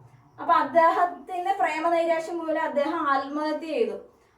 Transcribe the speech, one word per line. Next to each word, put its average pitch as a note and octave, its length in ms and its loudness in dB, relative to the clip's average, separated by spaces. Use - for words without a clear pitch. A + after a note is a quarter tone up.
അപ്പൊ C#4+ 120 2
അദ്ദേഹത്തിന്റെ F4 1040 2
പ്രേമനൈരാശ്യം E4 800 0
മൂലം D#4 240 -2
അദ്ദേഹം D4 500 0
ആത്മഹത്യ D4 560 -2
ചെയ്തു. A3 300 -2